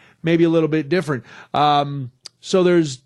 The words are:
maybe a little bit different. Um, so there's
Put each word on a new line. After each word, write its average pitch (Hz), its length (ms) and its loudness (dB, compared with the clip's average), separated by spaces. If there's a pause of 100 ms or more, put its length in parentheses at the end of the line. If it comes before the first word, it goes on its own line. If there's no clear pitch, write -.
(240)
maybe 165 200 2
a 170 60 2
little 165 180 2
bit 151 220 -2
different. 151 340 -4 (300)
Um, 143 580 -2 (300)
so 185 220 0
there's 170 420 0